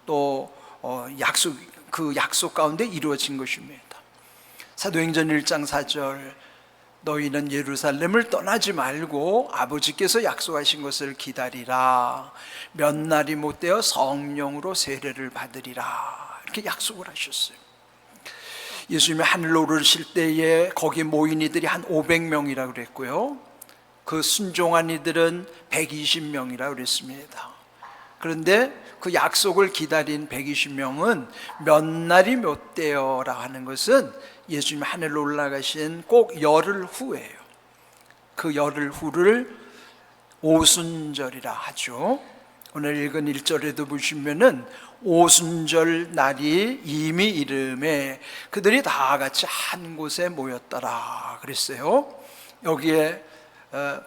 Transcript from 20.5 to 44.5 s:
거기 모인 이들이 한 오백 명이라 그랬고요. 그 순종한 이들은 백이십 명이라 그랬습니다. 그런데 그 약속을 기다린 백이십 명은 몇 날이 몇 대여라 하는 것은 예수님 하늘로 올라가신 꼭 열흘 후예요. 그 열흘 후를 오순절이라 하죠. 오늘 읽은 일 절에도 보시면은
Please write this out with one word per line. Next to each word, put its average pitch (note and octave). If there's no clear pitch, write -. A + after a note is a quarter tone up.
거기 D#3+
모인 D#3
이들이 D#3
한 -
오백 E3
명이라 C#3+
그랬고요. C3+
그 D#3+
순종한 E3
이들은 E3
백이십 D3+
명이라 C3
그랬습니다. C3
그런데 F3+
그 F3+
약속을 F#3
기다린 D3+
백이십 C#3+
명은 C#3
몇 D#3
날이 E3+
몇 E3+
대여라 C3+
하는 B2+
것은 C3+
예수님 D3
하늘로 D3+
올라가신 D3
꼭 A3
열흘 D#3+
후예요. F3+
그 D#3+
열흘 C#3+
후를 F3
오순절이라 D#3
하죠. D3
오늘 D3
읽은 D3
일 C#3
절에도 D3
보시면은 D3